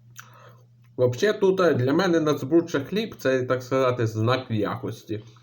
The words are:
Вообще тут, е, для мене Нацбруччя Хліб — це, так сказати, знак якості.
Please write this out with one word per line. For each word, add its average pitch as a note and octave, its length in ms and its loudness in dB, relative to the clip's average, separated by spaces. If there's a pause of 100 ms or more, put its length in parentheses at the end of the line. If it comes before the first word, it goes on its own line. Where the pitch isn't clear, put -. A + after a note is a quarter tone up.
(960)
Вообще B2+ 360 2
тут, F#3 260 2
е, E3+ 140 4
для B2+ 200 0
мене F3 260 2
Нацбруччя D3+ 600 0
Хліб — G#3 400 -6
це, C3 240 0
так B2+ 200 -2
сказати, B2 440 0
знак A2 420 -2
якості. G#2 760 -4 (200)